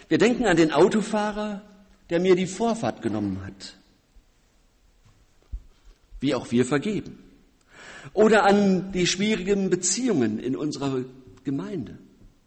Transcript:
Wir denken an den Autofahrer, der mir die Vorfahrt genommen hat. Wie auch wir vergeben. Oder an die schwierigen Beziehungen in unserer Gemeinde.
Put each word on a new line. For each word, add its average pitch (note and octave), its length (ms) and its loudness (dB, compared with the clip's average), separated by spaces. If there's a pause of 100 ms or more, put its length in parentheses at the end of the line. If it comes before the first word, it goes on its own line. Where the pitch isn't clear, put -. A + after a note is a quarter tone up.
Wir D#3+ 100 2
denken A#3 260 2
an G3 120 4
den E3 140 6
Autofahrer, G#3 920 0 (480)
der E3+ 100 2
mir F#3 160 6
die F#3 100 0
Vorfahrt G3 540 -4
genommen G2+ 440 -4
hat. - 320 -16 (2500)
Wie C3+ 140 0
auch - 160 -6
wir A#2+ 160 2
vergeben. D3+ 520 -4 (960)
Oder G#3+ 320 4
an G3 480 2
die F3+ 140 0
schwierigen G3 640 -2
Beziehungen F3 680 -2
in C3 180 -6
unserer C3+ 480 -6 (400)
Gemeinde. C#3+ 540 -8 (480)